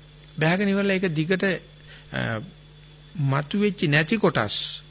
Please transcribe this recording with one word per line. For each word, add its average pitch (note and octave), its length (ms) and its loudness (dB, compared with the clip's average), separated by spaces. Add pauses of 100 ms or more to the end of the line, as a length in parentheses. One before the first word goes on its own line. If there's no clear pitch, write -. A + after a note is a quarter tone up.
(320)
බැහැගෙන F3 360 2
ඉවරලා G3 280 2
ඒක F#3 140 0
දිගට, E3 340 0 (640)
අ, C3 140 -4 (1000)
මතුවෙච්ච F3+ 640 0
නැති D#3 320 2
කොටස් C3 380 0 (340)